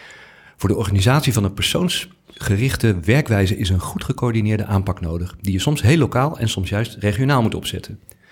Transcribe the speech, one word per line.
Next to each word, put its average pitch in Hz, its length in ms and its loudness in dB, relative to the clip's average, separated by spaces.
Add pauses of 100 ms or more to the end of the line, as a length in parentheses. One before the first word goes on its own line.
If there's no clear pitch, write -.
(580)
Voor 98 120 0
de 101 60 2
organisatie 113 580 2
van 104 100 2
een 95 100 -2
persoonsgerichte - 1500 -2
werkwijze 104 580 2
is 98 120 0
een 92 100 4
goed - 240 -6
gecoördineerde 107 600 0
aanpak 98 360 0
nodig, 85 400 -4
die 101 120 -2
je 92 60 2
soms - 220 0
heel 131 160 6
lokaal 143 420 0
en 110 100 -2
soms 95 200 -4
juist 107 300 -4
regionaal 123 420 2
moet 98 140 0
opzetten. 90 440 -8 (320)